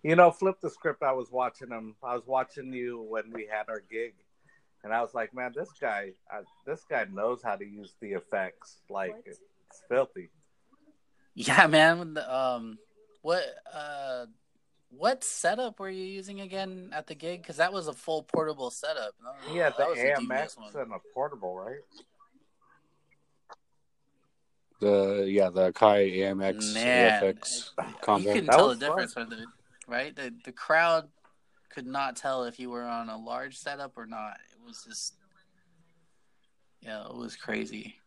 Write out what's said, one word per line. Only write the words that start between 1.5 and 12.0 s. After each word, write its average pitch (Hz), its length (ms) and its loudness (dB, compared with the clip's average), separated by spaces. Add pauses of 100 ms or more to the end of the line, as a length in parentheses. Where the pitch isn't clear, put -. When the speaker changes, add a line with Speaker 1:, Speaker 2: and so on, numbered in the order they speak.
Speaker 1:
him. 110 340 -12
I 123 120 -4
was 117 120 -8
watching 131 460 -4
you 120 340 -8
when 110 240 -6
we 113 180 -10
had 107 200 -6
our 107 100 -8 (100)
gig. 113 260 -8 (680)
And 107 100 -4
I 120 80 2
was 113 120 -4
like, 113 200 -6
"Man, 127 220 -8
this 156 140 -8 (100)
guy, 101 320 -4 (220)
uh, 104 80 -10 (240)
this - 240 -8
guy 120 220 -2
knows 110 300 -2
how 107 140 -2
to 101 100 -12
use 101 360 -18
the 104 120 -10
effects. - 760 -6
Like, 98 260 -6
Speaker 2:
What? - 100 -20
Speaker 1:
it's 92 140 -20 (500)
filthy." 123 400 -2 (1040)
Speaker 3:
Yeah, 139 340 6
man. 160 320 8
When 165 140 -8